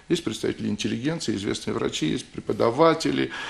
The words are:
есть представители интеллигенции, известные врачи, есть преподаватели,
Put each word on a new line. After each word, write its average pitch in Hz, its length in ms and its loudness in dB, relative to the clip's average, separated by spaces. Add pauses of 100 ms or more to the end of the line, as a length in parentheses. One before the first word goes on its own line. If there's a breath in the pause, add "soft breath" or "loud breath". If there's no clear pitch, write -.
есть 170 160 2
представители 113 440 -2
интеллигенции, 113 680 -2
известные 101 400 -4
врачи, 127 320 -2
есть 131 200 -2
преподаватели, 131 1040 2 (180 loud breath)